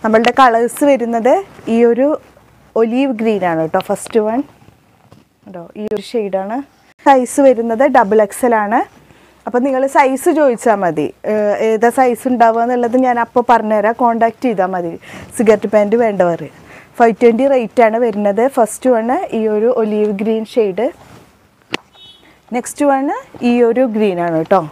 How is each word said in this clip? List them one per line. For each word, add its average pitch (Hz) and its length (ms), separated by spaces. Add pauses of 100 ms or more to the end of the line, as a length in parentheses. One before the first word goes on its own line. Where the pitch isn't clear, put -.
നമ്മളുടെ 233 360
കളേഴ്സ് 233 500
വരുന്നത് 233 420 (440)
ഈ - 20 (140)
ഒരു 254 160 (720)
ഒലീവ് 247 400
ഗ്രീൻ 214 300
ആണ് 160 140
കേട്ടോ 185 240
ഫസ്റ്റ് 208 380
വൺ. 233 140 (1040)
കേട്ടോ, 180 180 (180)
ഈ 214 40 (100)
ഒരു 196 140
ഷെയ്ഡാണ്. 202 480 (480)
സൈസ് 262 420
വരുന്നത് 233 380 (100)
ഡബിൾ 214 300
എക്സ് - 220
എൽ 240 60 (100)
ആണ്. 220 160 (680)
അപ്പം 240 180
നിങ്ങൾ 262 180 (120)
സൈസ് 269 340 (100)
ചോദിച്ചാൽ 240 440
മതി, 156 240 (240)
ഏഹ്, 208 240 (140)
ഏതാ 220 280
സൈസ് 247 340
ഉണ്ടാവുക 233 340
എന്നുള്ളത് 240 400
ഞാൻ 240 200
അപ്പോൾ 240 260
പറഞ്ഞുതരാം, 214 520
കോൺടാക്ട് 233 420
ചെയ്താൽ 190 300
മതി 170 180 (440)
സിഗരറ്റ് 208 360
പാൻറ്റ് 208 300
വേണ്ടവർ. 180 380 (580)
ഫൈവ് 233 220
ട്വൻറ്റി 240 320
റേറ്റ് 247 340
ആണ് 220 180
വരുന്നത്. 208 380 (140)
ഫസ്റ്റ് 240 360
വൺ 226 160 (300)
ഈ - 20 (140)
ഒരു 220 140 (120)
ഒലീവ് 214 400
ഗ്രീൻ 220 220 (100)
ഷെയ്ഡ്, 208 320 (1700)
നെക്സ്റ്റ് 254 360
വൺ 269 140 (440)
ഈ 240 40 (160)
ഒരു 240 140 (120)
ഗ്രീൻ 208 220 (100)
ആണ് 165 140
കേട്ടോ. 175 200 (100)